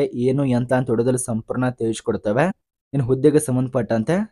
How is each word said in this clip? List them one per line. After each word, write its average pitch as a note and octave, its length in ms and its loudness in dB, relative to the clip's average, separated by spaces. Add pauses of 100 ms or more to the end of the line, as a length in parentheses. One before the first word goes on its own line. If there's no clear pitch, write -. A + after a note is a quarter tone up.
(180)
ಏನು C3 280 2
ಎಂತ B2 280 0
ಅಂತ B2 160 0
ಹೇಳೋದ್ರಲ್ಲಿ A#2+ 360 0
ಸಂಪೂರ್ಣ A#2+ 440 -2
ತಿಳಿಸ್ಕೊಡ್ತೇವೆ. A2+ 760 -2 (480)
ಇನ್ನು C3+ 120 0
ಹುದ್ದೆಗೆ C3+ 340 4
ಸಂಬಂಧಪಟ್ಟಂತೆ B2+ 760 0 (160)